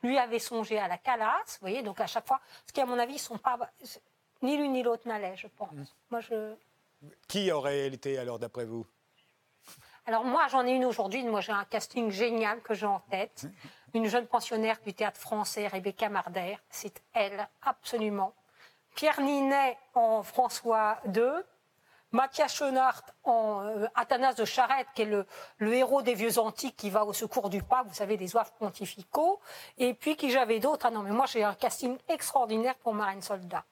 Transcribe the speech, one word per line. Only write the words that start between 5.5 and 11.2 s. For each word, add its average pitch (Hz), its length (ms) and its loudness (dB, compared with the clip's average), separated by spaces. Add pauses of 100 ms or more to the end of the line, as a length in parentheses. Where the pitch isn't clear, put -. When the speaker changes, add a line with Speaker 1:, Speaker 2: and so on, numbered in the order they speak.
Speaker 2:
Mhm. 143 140 -14 (240)
Speaker 1:
Moi, 233 100 -4
je 214 340 -6 (720)
Speaker 2:
Qui 190 240 0
aurait 143 380 0
été, 135 300 -4
alors, 120 200 -6
d'après 117 260 -6
vous ? 113 220 -8 (1200)
Speaker 1:
Alors, 226 180 0
moi, 262 240 4
j'en 254 160 4
ai 247 60 2
une 254 140 2
aujourd'hui, 233 400 -2